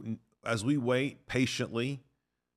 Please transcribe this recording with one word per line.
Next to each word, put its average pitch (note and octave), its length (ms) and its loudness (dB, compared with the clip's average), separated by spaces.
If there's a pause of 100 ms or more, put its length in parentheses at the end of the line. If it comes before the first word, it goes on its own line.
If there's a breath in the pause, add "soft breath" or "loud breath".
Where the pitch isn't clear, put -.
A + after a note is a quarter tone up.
n-, A2 140 -6 (260)
as A2 180 0
we D3 140 2
wait B2+ 500 0
patiently B2 720 0 (560)